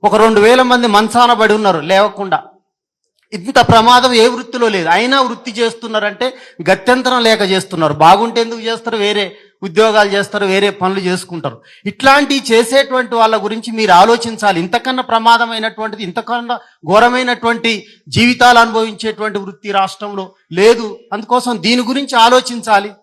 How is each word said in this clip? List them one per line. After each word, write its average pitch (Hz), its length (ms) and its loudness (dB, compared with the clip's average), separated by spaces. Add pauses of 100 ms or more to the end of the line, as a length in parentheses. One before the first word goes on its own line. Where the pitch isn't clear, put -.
ఒక 202 140 2
రెండు 220 240 4
వేల 247 240 4
మంది 240 240 2
మంచాన 226 460 2
పడి 214 180 4
ఉన్నారు 190 320 0
లేవకుండా. 202 480 0 (960)
ఇంత 214 260 -2 (100)
ప్రమాదం 240 420 4 (120)
ఏ - 100 6
వృత్తిలో 240 400 -4
లేదు. 175 220 -4
అయినా 247 220 0 (100)
వృత్తి 233 320 -12
చేస్తున్నారంటే 226 680 -4 (420)
గత్యంతరం 247 580 0
లేక 220 140 2 (100)
చేస్తున్నారు. 165 500 -2
బాగుంటే 208 440 4
ఎందుకు 226 200 -12
చేస్తారు? 226 380 -6
వేరే 208 200 -2 (440)
ఉద్యోగాలు 208 480 2
చేస్తారు, 202 380 -4
వేరే 196 160 0 (120)
పనులు 190 260 -2
చేసుకుంటారు. 170 500 -8 (280)
ఇట్లాంటి 277 500 0 (140)
చేసేటువంటి 254 720 0
వాళ్ళ 220 140 2 (100)
గురించి 220 240 -8 (100)
మీరు 196 220 4
ఆలోచించాలి. 220 640 0
ఇంతకన్నా 247 460 -4
ప్రమాదమైనటువంటిది, 226 1000 -2
ఇంతకన్నా 233 480 -8 (340)
ఘోరమైనటువంటి 233 840 0 (440)
జీవితాలు 240 480 4
అనుభవించేటువంటి 214 800 -6
వృత్తి 202 340 -14
రాష్ట్రంలో 196 480 -6 (320)
లేదు. 226 280 4 (260)
అందుకోసం 247 420 -4 (100)
దీని 240 260 0
గురించి 269 260 -4 (100)
ఆలోచించాలి. 233 640 0 (120)